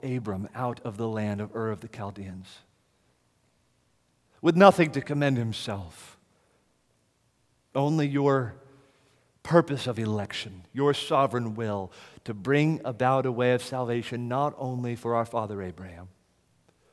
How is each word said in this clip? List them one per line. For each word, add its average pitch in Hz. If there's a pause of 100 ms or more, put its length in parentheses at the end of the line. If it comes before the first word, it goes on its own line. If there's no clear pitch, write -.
Abram 110
out 120
of 110
the 113
land 107
of 104
Ur 113
of 104
the 110
Chaldeans, 95 (1800)
with 165
nothing 180
to 139
commend 143
himself, 101 (1600)
only 147
your 139 (880)
purpose 160
of 117
election, 104
your 139
sovereign 123
will 104 (340)
to 117
bring 143
about 127
a 127
way 123
of 123
salvation 120
not 139
only 123
for 117
our 117
father 107
Abraham, 90 (840)